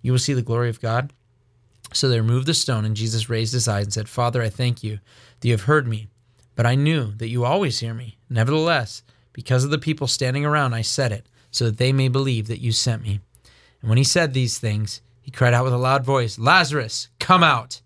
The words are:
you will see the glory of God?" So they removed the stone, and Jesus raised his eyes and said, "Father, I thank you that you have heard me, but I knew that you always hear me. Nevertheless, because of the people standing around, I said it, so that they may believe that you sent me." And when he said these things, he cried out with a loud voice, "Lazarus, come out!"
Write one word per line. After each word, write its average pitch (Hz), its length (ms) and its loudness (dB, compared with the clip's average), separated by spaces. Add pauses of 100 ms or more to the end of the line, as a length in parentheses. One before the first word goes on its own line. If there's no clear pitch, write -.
you 127 100 0
will 127 60 4
see 139 160 0
the 127 80 0
glory 120 260 -2
of 113 120 -6
God?" 120 320 -2 (800)
So - 160 0
they 120 120 2
removed 123 260 2
the 156 80 2
stone, 117 300 0
and 110 100 0
Jesus 110 340 -2
raised 113 240 -2
his 123 140 0
eyes 101 200 0
and 101 60 -6
said, 107 160 -6
"Father, 120 340 -2
I 110 80 -2
thank 123 340 -4
you 104 160 -6 (400)
that - 80 0
you 120 60 4
have 98 80 -2
heard 135 260 2
me, 107 200 -8 (460)
but 117 120 0
I 123 80 4
knew 139 420 0
that 113 120 -8
you 120 160 -2
always 151 360 0
hear 113 140 -6
me. 113 240 -14 (100)
Nevertheless, 139 720 0 (300)
because 127 320 0
of 143 60 -2
the 151 80 0
people 151 280 -4
standing 131 380 -2
around, 147 300 0
I 113 80 -2
said 123 280 -2
it, 113 180 -8 (220)
so - 140 -2
that 110 140 0
they 127 140 2
may 131 160 2
believe 123 380 0
that 113 140 -6
you 120 100 -2
sent 110 320 0
me." 104 180 -2 (600)
And 117 80 -6
when 113 100 4
he 139 60 4
said 151 300 0
these 127 240 0
things, 107 420 -4 (200)
he - 120 -16
cried 123 200 4
out 123 120 2
with 131 80 0
a 123 60 0
loud 131 260 2
voice, 127 340 0
"Lazarus, 139 680 2 (100)
come 180 240 6
out!" 131 420 2